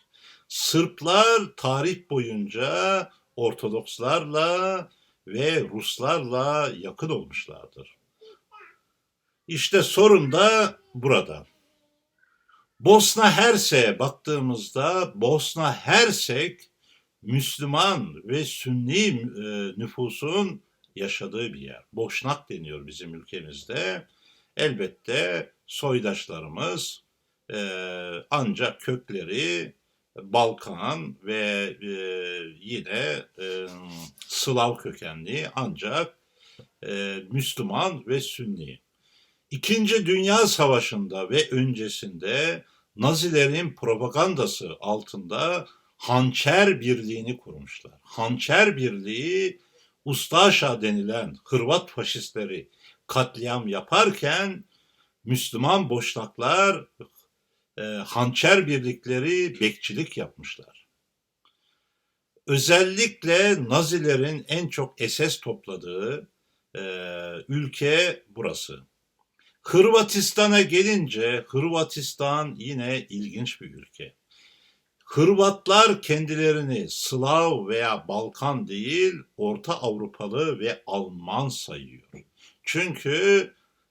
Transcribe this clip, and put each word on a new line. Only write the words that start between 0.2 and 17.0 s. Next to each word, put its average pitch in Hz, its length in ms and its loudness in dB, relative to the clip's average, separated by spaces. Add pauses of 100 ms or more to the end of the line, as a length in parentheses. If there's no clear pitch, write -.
Sırplar 185 1080 2
tarih 143 520 -2
boyunca 131 1000 -2 (260)
Ortodokslarla 151 1500 -2 (380)
ve 127 460 0
Ruslarla 135 1040 -2
yakın 95 320 -10
olmuşlardır. - 880 -10 (1500)
İşte 170 360 2
sorun 185 480 8
da 208 480 4 (140)
burada. 117 540 0 (1300)
Bosna 208 520 8
Hersek'e 151 680 6
baktığımızda 135 1160 -2
Bosna 143 580 0
Hersek 175 880 2 (600)